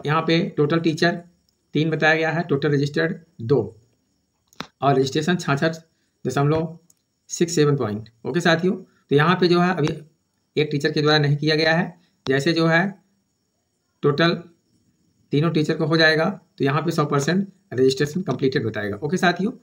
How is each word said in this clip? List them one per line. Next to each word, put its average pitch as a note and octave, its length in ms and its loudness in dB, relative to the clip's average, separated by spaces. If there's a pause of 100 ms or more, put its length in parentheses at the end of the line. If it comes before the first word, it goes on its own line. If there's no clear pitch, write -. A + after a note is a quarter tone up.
यहाँ D#3 160 0
पे E3 160 2 (180)
total D3+ 240 0
teacher E3+ 320 0 (640)
तीन D#3 160 0
बताया D#3 240 2
गया D#3+ 160 0
है, D#3 140 -2
total C#3+ 280 0
registered D3 440 -2 (260)
दो B2 160 2 (1200)
और C#3 140 2
registration D3+ 420 0
छियासठ D#3+ 400 0 (480)
दशमलव D3+ 540 -2 (520)
सिक्स E3 240 -2
सेवन D3 220 4
point। A2 320 -4 (180)
ओके C#3+ 140 -4
साथियों, F3 340 2
तो - 420 -4
यहाँ E3 200 4
पे F3+ 120 4
जो F3 120 4
है F3 120 2
अभी D3+ 160 -2 (680)
एक D3 140 0
teacher D3+ 220 -2
के D3+ 100 0
द्वारा D3+ 160 4
नहीं D3 180 2
किया D3+ 200 0
गया D#3+ 160 2
है। F3 200 0 (340)
जैसे C#3 260 0
जो E3 140 2
है E3 160 2 (1200)
total E3 320 2 (1000)
तीनों D#3 180 2
teacher D#3 260 0
को D#3+ 100 -2
हो D#3+ 100 0
जाएगा D#3+ 320 2 (300)
तो C3+ 60 -2
यहाँ C#3+ 180 0
पे E3+ 80 -4
सौ D3+ 160 0
परसेंट E3 400 0 (260)
registration C#3 500 0
completed C3 440 -2
बताएगा। G#2 320 -6
ओके D3+ 180 -4
साथियों, F3+ 360 0 (100)